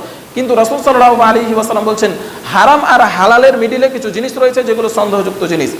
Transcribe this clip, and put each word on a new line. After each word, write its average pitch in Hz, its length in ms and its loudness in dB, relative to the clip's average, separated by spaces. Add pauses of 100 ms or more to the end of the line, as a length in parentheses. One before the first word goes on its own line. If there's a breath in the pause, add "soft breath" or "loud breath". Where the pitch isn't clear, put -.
(340 loud breath)
কিন্তু 247 200 -2
রাসূল 226 300 0
সাল্লাল্লাহু 247 380 4
আলাইহি 226 320 0
ওয়াসাল্লাম 220 300 -2
বলছেন, 214 260 -2 (420 loud breath)
হারাম 269 320 4
আর 247 160 4
হালালের 233 580 4
মিডিলে 247 300 0
কিছু 233 220 -8
জিনিস 233 280 -6
রয়েছে 254 260 0
যেগুলো 226 240 -2
সন্দেহযুক্ত 196 560 -2
জিনিস। 160 360 -2